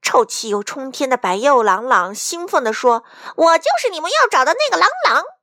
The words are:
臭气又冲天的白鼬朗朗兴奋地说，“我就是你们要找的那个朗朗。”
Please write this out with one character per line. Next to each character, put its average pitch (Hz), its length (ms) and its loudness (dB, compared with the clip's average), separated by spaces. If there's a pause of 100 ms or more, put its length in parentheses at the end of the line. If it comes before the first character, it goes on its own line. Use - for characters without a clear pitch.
臭 - 220 0
气 - 240 -10
又 208 160 -4
冲 269 260 -12
天 269 180 -4
的 254 80 0
白 190 200 -2
鼬 254 260 2
朗 208 220 2
朗 196 280 2
兴 339 360 -8
奋 302 160 0
地 220 80 -2
说 233 320 0 (320)
，“我 330 220 4
就 427 120 -2 (100)
是 508 100 -2
你 339 100 -10
们 330 100 -6
要 587 180 2
找 262 160 2
的 302 100 2
那 571 140 -2
个 440 80 0
朗 359 140 4 (180)
朗。” 277 160 2 (180)